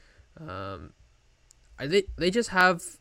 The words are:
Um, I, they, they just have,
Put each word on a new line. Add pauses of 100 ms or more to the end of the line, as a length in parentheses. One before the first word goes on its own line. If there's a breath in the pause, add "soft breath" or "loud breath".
(400 soft breath)
Um, (840)
I,
they, (120)
they
just
have, (180)